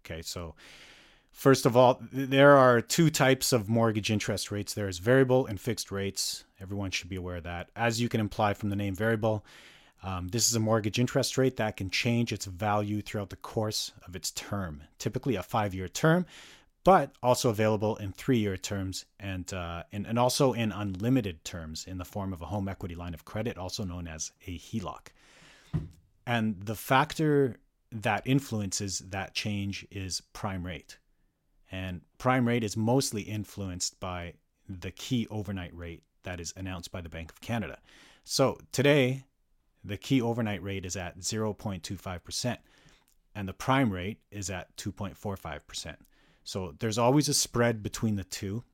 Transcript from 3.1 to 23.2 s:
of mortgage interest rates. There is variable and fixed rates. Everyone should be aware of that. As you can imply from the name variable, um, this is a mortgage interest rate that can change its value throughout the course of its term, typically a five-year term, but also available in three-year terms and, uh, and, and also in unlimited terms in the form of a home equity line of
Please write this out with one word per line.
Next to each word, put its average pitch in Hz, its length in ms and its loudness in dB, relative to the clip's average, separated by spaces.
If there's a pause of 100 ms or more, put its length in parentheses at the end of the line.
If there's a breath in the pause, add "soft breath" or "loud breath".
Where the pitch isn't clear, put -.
of 110 160 2
mortgage 113 400 2
interest 104 420 -2
rates. 104 220 -6
There 104 140 -4
is 90 120 -6
variable 127 460 6
and 101 140 -6
fixed - 320 -6
rates. - 540 -6 (140)
Everyone 98 320 -6
should - 180 -6
be 95 80 -6
aware 90 200 -8
of 82 60 -10
that. 87 320 -10
As 117 240 0
you 120 100 0
can 113 120 0
imply 104 320 0
from 101 160 -4
the 101 60 -2
name 101 200 -2
variable, 110 500 0 (560 loud breath)
um, 90 280 -6
this 113 200 0
is 113 60 0
a 113 40 4
mortgage 107 380 2
interest 123 400 2
rate 131 200 2
that 107 200 -2
can 95 140 -6
change 120 420 0
its - 120 -6
value 104 580 0
throughout 104 260 -6
the - 60 -12
course - 560 -4 (160)
of 90 80 -14
its - 160 -6
term, 85 500 -8 (160)
typically 117 380 -2
a 90 80 -4
five-year 95 440 -2
term, 170 380 4 (580 loud breath)
but 175 280 6 (100)
also 123 300 4
available 107 460 2
in 101 140 -6
three-year 107 460 0
terms 92 480 -6 (140)
and, 95 340 -8
uh, 85 380 -8
and, 104 160 -6
and 113 100 -2
also 127 360 4
in 113 180 0
unlimited 101 760 -2
terms 80 400 -10
in 90 140 -10
the 85 60 -8
form 98 280 -6
of 80 80 -10
a 87 60 -10
home 98 200 -4
equity 87 280 -8
line 87 180 -8
of - 120 -14